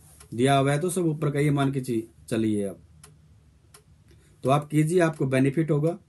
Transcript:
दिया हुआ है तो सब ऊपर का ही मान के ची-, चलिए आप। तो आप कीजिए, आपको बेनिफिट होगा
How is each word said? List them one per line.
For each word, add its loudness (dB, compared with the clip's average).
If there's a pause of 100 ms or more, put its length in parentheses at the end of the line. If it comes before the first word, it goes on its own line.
(340)
दिया 2
हुआ 2
है 0
तो -4
सब -2
ऊपर -2
का -4
ही 2
मान 0
के -4
ची-, -6
चलिए -2
आप। -12 (1600)
तो 0
आप 2
कीजिए, 2
आपको 0
बेनिफिट 0
होगा 0 (100)